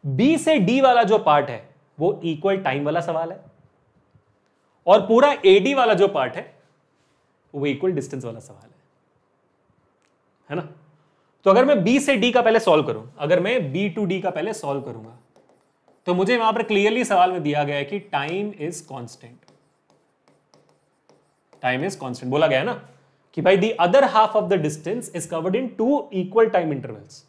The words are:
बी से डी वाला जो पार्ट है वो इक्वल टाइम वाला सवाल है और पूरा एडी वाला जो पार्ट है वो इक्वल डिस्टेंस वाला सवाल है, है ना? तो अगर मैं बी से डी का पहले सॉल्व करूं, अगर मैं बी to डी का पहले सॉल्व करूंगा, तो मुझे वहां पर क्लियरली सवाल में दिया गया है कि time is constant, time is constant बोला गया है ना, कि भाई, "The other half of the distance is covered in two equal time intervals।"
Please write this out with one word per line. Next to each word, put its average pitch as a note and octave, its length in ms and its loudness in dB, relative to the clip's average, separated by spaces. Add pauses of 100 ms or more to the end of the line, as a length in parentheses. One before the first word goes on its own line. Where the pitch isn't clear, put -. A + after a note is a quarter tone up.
बी G#3 340 2
से D#4 220 2
डी A3+ 200 2
वाला B3 240 4
जो G#3 160 2
पार्ट D3 300 2
है A2+ 120 -12 (360)
वो D#3+ 260 -2
इक्वल E3+ 340 -2
टाइम C#3+ 260 -4
वाला D#3 180 -2
सवाल E3 300 -6
है F#3+ 80 -18 (1500)
और F#3+ 200 6
पूरा C4 280 4 (120)
एडी G3 280 6
वाला A#3 200 2
जो F#3 160 4
पार्ट D3 260 -4
है - 160 -14 (1000)
वो C#3+ 120 -4
इक्वल C#3+ 260 -2
डिस्टेंस C3+ 320 -8
वाला A2+ 160 -12
सवाल - 220 -20
है, - 160 -20 (1700)
है D3 60 -8
ना? E3+ 120 -10 (760)
तो G3 40 4
अगर A#3+ 140 6
मैं C4 200 2
बी A#3+ 160 2
से C#4 160 0
डी A#3 160 0
का B3 100 4
पहले A3 180 2
सॉल्व D#3 240 2
करूं, A2 180 -8 (160)
अगर E3 220 0
मैं F#3+ 320 -4
बी G3 180 -4
to G#3 160 -6
डी F3+ 140 -4
का F#3+ 100 -4
पहले E3+ 240 -6
सॉल्व C#3 280 -6
करूंगा, A2+ 360 -16 (880)
तो F3+ 80 0
मुझे G3 220 0
वहां A3 160 2
पर A3+ 120 -2
क्लियरली G#3+ 400 0
सवाल F3+ 280 2
में F3 100 -6
दिया D3 220 -2
गया C#3+ 120 -4
है C#3+ 80 -4
कि G3+ 140 -10 (100)
time E3+ 420 -6 (100)
is E3 240 -8
constant, A#2+ 680 -18 (2000)
time B2+ 220 -2
is F#3+ 120 -6
constant B2+ 300 -10
बोला D3 200 2
गया C3+ 120 2
है C#3+ 80 -2
ना, F#3 60 -4 (640)
कि D#3+ 60 -6
भाई, F#3+ 160 4
"The A3 120 0 (100)
other F3+ 260 4
half A3 300 2
of F#3 120 -2
the F#3+ 120 0
distance E3+ 520 -6
is D#3+ 160 -10
covered F3 280 -4
in B3+ 200 -4
two C4+ 220 0 (180)
equal G3 340 2
time E3 220 0
intervals।" G#2+ 560 -12